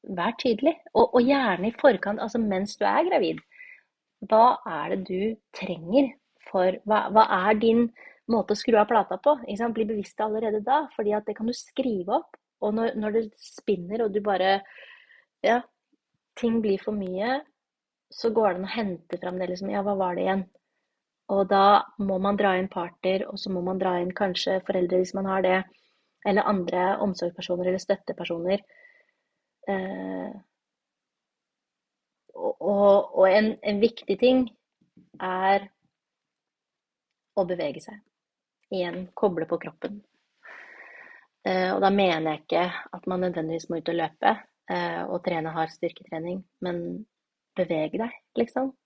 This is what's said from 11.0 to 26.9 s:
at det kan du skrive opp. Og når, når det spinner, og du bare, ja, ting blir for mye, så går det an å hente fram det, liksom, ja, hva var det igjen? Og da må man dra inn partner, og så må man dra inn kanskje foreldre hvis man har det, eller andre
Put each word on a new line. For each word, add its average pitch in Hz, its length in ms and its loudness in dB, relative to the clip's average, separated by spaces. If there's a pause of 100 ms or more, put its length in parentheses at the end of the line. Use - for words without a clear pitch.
at 214 120 -4
det 208 100 -6
kan 220 100 -2
du 240 80 -4
skrive 226 640 -2
opp. - 180 -20 (280)
Og 214 80 0
når, 226 240 -2
når 214 160 -4
det 226 100 2 (140)
spinner, 196 680 -6
og 202 100 -2
du 214 100 0
bare, 196 340 2 (880)
ja, 233 140 4 (760)
ting 233 240 0
blir 196 200 0
for 214 140 -4
mye, 202 420 -4 (720)
så - 240 -2
går 214 200 4
det 180 60 -6
an 196 80 -6
å - 40 -8
hente 185 480 -6
fram 180 200 -6
det, 180 120 -4
liksom, 190 200 -6
ja, 202 120 -2
hva 202 140 0
var 180 180 0
det 180 80 -2
igjen? 190 200 0 (840)
Og 196 220 2
da 196 340 6 (160)
må 196 240 0
man 202 160 0
dra 196 160 4
inn 185 160 -2
partner, 185 560 -4
og 196 120 -12
så 196 120 -6
må 180 120 -4
man 185 160 -2
dra 180 200 0
inn 180 160 -4
kanskje 185 500 -2
foreldre 185 360 2
hvis 185 140 -4
man 196 120 -2
har 190 160 0
det, 185 140 4 (680)
eller 202 240 2
andre 180 340 0 (200)